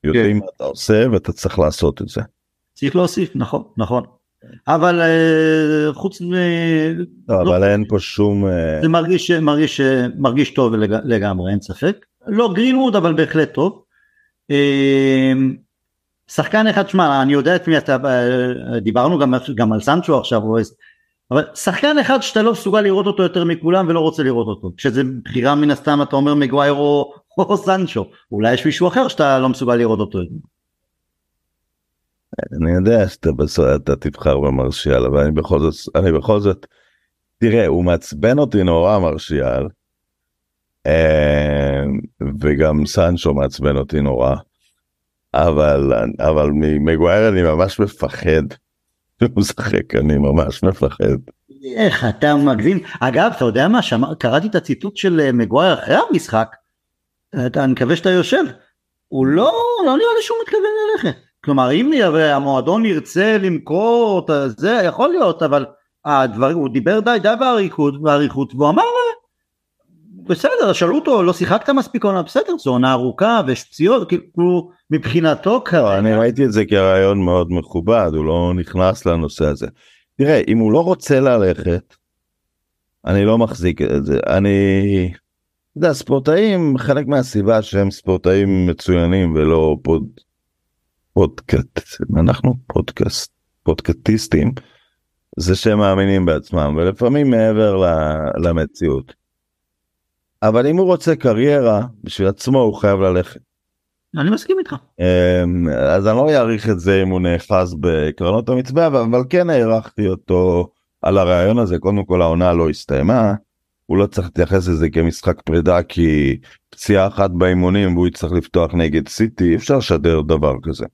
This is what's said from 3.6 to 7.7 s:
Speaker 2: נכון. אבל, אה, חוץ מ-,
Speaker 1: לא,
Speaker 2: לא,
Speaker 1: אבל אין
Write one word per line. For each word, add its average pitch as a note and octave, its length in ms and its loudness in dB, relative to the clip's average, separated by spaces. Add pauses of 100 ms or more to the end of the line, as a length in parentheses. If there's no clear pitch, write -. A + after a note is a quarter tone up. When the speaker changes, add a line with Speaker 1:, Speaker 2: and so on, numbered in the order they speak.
Speaker 2:
נכון. A#2 280 -2 (640)
אבל, E3+ 320 2
אה, D#3+ 920 2
חוץ F#3+ 280 -8
מ-, F3 120 -6 (960)
Speaker 1:
לא, F#2+ 160 2
Speaker 2:
לא, F2+ 120 2
Speaker 1:
אבל G2 80 2
אין G#2 240 2